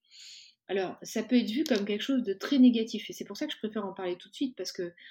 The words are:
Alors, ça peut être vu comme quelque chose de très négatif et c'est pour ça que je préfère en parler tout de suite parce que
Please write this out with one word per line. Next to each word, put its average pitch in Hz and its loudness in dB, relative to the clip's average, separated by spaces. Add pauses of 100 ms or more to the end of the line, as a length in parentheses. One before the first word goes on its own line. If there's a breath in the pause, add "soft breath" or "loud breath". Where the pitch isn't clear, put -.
(680 loud breath)
Alors, 185 -2
ça 214 -4
peut 247 4
être 208 2
vu 285 0
comme 202 2
quelque 208 -2
chose 269 0
de 196 -2
très 277 0
négatif 233 6
et - -10
c'est - -10
pour 202 -10
ça 302 -4
que 294 -6
je - -14
préfère 214 -6
en 185 -8
parler 180 -4
tout - -20
de - -20
suite 262 -4
parce 185 -8
que 175 -6 (180 loud breath)